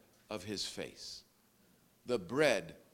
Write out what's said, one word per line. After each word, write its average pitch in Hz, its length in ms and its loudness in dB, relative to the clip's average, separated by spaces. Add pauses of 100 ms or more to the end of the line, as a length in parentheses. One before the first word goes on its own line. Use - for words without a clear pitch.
(300)
of 101 140 -4
his 101 200 -4
face, - 600 -8 (800)
the 120 140 0
bread 107 560 4 (180)